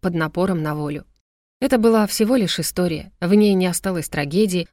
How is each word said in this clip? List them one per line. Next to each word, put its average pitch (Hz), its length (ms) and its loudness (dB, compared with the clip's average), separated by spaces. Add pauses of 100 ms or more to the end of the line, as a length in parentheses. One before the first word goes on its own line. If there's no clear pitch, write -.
под 175 140 -2
напором 165 480 -2
на 151 100 -2
волю. 147 320 -6 (560)
Это 262 160 2
была 220 300 4
всего 226 300 0
лишь 190 200 0
история. 165 600 -4
В 180 140 -2
ней 208 200 6
не 185 140 2
осталось 175 400 -4
трагедии, 175 640 -2